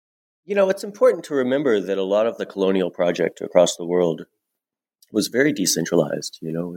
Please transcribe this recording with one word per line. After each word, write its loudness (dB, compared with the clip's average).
you -6
know, 4
it's -2
important 2
to -6
remember 2
that -2
a 0
lot 2
of -4
the -8
colonial 0
project -2
across 2
the -10
world 0
was -2
very 0
decentralized. -2
You -8
know, -8